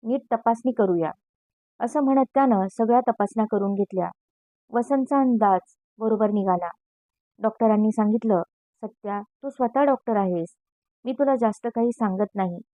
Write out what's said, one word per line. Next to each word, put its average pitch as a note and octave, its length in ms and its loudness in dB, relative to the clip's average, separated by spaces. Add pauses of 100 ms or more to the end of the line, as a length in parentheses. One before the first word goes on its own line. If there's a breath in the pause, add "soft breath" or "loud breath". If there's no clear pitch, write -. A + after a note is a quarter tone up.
नीट B3+ 160 -2 (120)
तपासणी A#3 400 -2
करूया," F3 380 0 (680)
असं A#3+ 200 -2
म्हणत C4+ 240 2 (100)
त्यानं A#3+ 340 2
सगळ्या A#3 320 2
तपासण्या A3 500 -2
करून G3+ 240 -2
घेतल्या. F#3 360 -4 (640)
वसंतचा C4+ 480 0
अंदाज G#3+ 540 0 (240)
बरोबर G#3+ 320 0
निघाला. F#3+ 380 -2 (720)
डॉक्टरांनी A3 500 2
सांगितलं, G#3+ 520 0 (400)
"सत्या, G#3 380 -10 (220)
तू C#4 60 -8
स्वतः C4+ 360 0
डॉक्टर B3 320 0
आहेस. F3+ 380 -2 (500)
मी B3 80 -6
तुला C4+ 240 2
जास्त A3+ 380 -2
काही A#3 180 0
सांगत G#3 420 -4
नाही. F3+ 260 -4 (140)